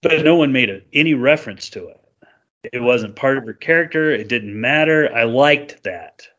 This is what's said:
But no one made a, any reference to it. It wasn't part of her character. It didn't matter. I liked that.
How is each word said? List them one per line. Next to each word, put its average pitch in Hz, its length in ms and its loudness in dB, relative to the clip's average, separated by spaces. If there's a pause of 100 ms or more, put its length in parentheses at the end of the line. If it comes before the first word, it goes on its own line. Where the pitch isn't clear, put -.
But 156 220 0
no 156 100 4
one 151 180 2
made 123 180 0
a, 98 120 -12 (100)
any 151 220 2
reference 127 560 -2
to 92 180 -14
it. - 120 -20 (720)
It 123 100 -6
wasn't 117 340 0
part 135 220 0
of 123 60 -8
her 110 80 -12
character. 160 580 0
It 110 180 -4
didn't 104 320 -6
matter. 151 540 2
I 117 100 2
liked 143 600 2
that. 87 420 -12 (120)